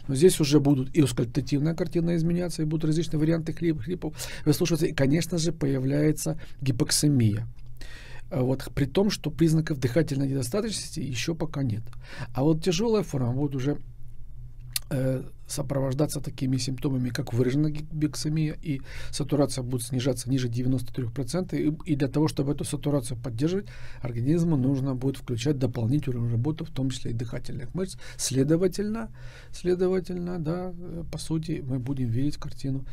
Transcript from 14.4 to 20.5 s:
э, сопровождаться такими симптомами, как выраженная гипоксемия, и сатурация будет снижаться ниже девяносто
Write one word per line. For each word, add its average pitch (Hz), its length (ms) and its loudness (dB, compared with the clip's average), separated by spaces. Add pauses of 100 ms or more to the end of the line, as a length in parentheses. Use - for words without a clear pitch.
э, 131 320 0 (260)
сопровождаться 139 720 0
такими 131 360 -2
симптомами, 127 540 0
как 120 240 -4
выраженная 131 360 4
гипоксемия, 156 920 -2
и 135 180 -2 (300)
сатурация 135 520 0
будет 123 200 -2
снижаться 123 480 0
ниже 127 180 2
девяносто 123 460 0